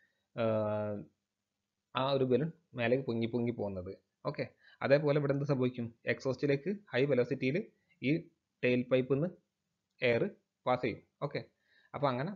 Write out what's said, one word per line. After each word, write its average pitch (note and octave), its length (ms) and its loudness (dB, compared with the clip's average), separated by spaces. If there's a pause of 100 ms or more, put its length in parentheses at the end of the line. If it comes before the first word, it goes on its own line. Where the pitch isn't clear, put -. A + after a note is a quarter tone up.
(360)
ഏർ, G#2+ 600 0 (960)
ആ B2+ 180 0
ഒരു C3 120 2
ബലൂൺ B2+ 260 2 (240)
മേലേക്ക് B2 340 2
പൊങ്ങി A2+ 260 0
പൊങ്ങി A#2+ 240 0
പോകുന്നത്. F#2+ 340 -6 (320)
ഓക്കെ, C#3+ 200 -4 (380)
അതേപോലെ C#3+ 360 4
ഇവിടെ C#3 180 0
എന്ത് C#3+ 160 -4
സംഭവിക്കും? B2+ 340 0 (260)
എക്സോസ്റ്റിലേക്ക് C#3 580 -2 (220)
ഹൈ B2+ 120 2
വെലോസിറ്റിയിൽ C3 520 2 (460)
ഈ C3 100 2 (500)
ടെയിൽ B2 260 4
പൈപ്പിൽ C3 280 2
നിന്ന് D#3+ 120 0 (720)
എയർ A#2+ 220 4 (440)
പാസ് B2+ 160 0
ചെയ്യും. A2+ 180 -2 (220)
ഓക്കെ, C#3+ 180 -6 (540)
അപ്പോൾ C#3+ 160 -2
അങ്ങനെ C3+ 260 -4